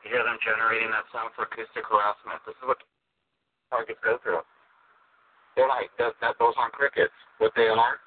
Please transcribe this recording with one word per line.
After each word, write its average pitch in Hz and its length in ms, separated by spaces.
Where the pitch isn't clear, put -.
You 107 100
hear 120 80
them 113 200
generating 113 520
that 107 160
sound 113 240
for 113 120
acoustic 110 400
harassment. 104 600
This 110 120
is 127 80
what 135 120
targets 113 300
go 117 220
through. 87 200
They're 131 100
like, 120 300
that, 117 240
that, 120 160
those 117 160
aren't 117 200
crickets. - 400
What 110 160
they 117 80
are 113 400